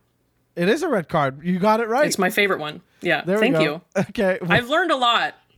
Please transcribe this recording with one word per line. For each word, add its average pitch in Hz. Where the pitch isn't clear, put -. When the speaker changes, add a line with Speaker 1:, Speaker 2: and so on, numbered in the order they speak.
Speaker 1:
It 175
is 294
a 370
red 202
card. 143
You 180
got 214
it 226
right. 269
Speaker 2:
It's -
my 190
favorite 202
one. 156
Yeah. 165
Speaker 1:
There 185
we 220
Speaker 2:
Thank 240
Speaker 1:
go. 160
Speaker 2:
you. 156
Speaker 1:
<laughs> -
Okay. 190
Speaker 2:
I've 240
learned 330
a 294
lot. 233